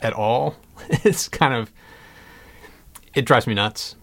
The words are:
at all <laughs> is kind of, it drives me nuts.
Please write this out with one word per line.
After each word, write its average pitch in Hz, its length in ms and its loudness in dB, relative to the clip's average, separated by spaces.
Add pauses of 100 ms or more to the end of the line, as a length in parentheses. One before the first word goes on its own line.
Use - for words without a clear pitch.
at 113 120 -2
all 120 420 -2 (240)
<laughs> - 260 -2
is - 220 2
kind 143 260 0
of, 113 200 -4 (1400)
it 135 120 0
drives 120 240 4
me 113 60 0
nuts. 104 480 -4